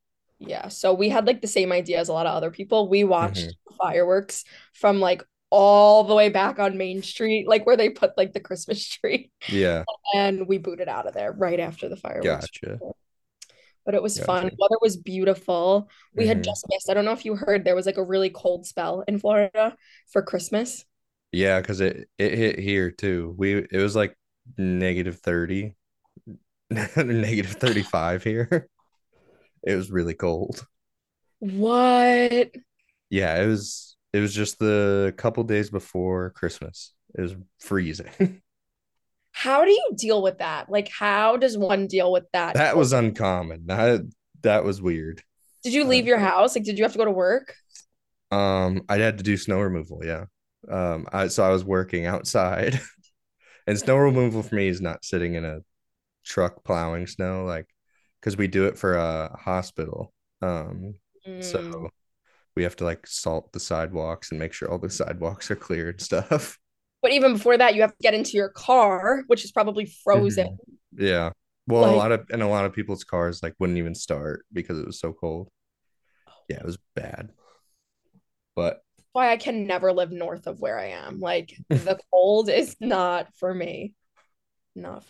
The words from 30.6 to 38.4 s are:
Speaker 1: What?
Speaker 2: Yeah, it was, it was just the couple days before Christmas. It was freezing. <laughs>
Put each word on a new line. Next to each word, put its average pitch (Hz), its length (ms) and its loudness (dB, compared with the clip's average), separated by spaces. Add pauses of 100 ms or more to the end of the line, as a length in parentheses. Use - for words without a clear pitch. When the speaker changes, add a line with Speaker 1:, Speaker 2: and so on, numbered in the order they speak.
Speaker 1:
What? 240 1120 4 (580)
Speaker 2:
Yeah, 92 320 2
it 104 40 4
was, 110 500 -4 (160)
it 104 80 2
was 104 140 0
just 104 240 -4
the 101 580 2
couple 117 280 -2
days 104 260 0
before 92 600 -4
Christmas. - 600 -10 (220)
It - 80 -6
was 90 120 -6 (260)
freezing. 87 580 -4
<laughs> 185 240 0 (920)